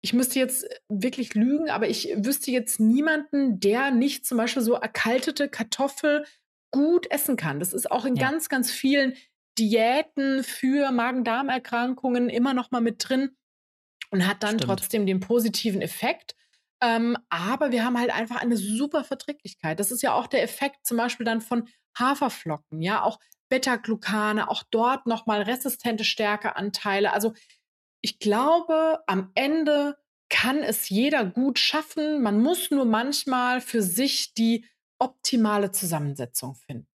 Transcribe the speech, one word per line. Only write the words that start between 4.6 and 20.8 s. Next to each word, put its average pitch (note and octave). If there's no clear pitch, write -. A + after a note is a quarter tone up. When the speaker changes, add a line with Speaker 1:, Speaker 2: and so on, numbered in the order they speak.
Speaker 1:
so A3+
erkaltete B3+
Kartoffel D4
gut D#4+
essen C#4+
kann. D3
Das F3
ist -
auch A#3+
in B3+
Speaker 2:
Ja. C4
Speaker 1:
ganz, D#4+
ganz B3+
vielen C4+
Diäten C4
für C4+
Magen-Darm-Erkrankungen B3
immer B3
noch B3
mal B3
mit A#3
drin C4
und F#3
hat G3+
dann G#3+
Speaker 2:
Stimmt. -
Speaker 1:
trotzdem G3+
den F#3+
positiven A3
Effekt. -
Ähm, A#3
aber A3+
wir A#3
haben A#3+
halt A#3+
einfach A#3
eine A#3+
super A#3+
Verträglichkeit. C4
Das G3+
ist B3
ja -
auch A#3+
der -
Effekt C#4